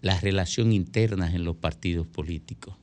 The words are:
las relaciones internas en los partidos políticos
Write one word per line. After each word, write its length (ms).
las 220
relaciones 520
internas 600
en 100
los 120
partidos 500
políticos 760